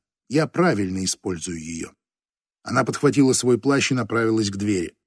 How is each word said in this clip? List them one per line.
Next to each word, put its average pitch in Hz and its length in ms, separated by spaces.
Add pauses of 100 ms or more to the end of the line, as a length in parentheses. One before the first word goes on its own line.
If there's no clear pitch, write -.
(280)
я 147 180
правильно 101 580
использую 90 540
ее». 82 340 (720)
Она 123 220
подхватила 131 480
свой 120 260
плащ 139 320
и 135 40
направилась 113 560
к 98 60
двери. 98 380 (120)